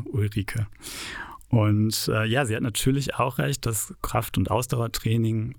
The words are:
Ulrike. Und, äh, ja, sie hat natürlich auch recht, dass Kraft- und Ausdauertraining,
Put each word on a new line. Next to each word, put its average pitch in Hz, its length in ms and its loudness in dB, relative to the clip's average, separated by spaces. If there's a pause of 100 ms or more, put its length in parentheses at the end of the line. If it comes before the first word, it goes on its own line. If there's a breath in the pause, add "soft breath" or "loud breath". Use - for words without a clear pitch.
Ulrike. 104 640 -2 (840 loud breath)
Und, 107 640 4
äh, 110 120 2
ja, 123 200 2
sie 107 100 0
hat 123 60 -2
natürlich 135 540 0
auch 127 220 0
recht, 143 280 -2
dass 113 360 -2
Kraft- - 360 -2
und 98 140 2
Ausdauertraining, 113 1080 0